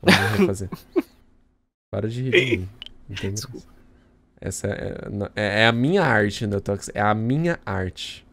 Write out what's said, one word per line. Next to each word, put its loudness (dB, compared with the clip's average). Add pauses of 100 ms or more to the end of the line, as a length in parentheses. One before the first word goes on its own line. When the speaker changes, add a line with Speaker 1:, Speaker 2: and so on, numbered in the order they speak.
Speaker 1:
Vamos 4
refazer. 0 (260)
Speaker 2:
<laughs> -8
Speaker 1:
Para -2
de -6
rir -2
de 4
mim. -6 (400)
Entendeu? -6
Speaker 2:
Desculpa. -10 (720)
Speaker 1:
Essa -6
é, -4 (400)
é, 2
é 8
a 6
minha 2
arte, 2
Netox. -2
É 0
a 4
minha 0
arte -6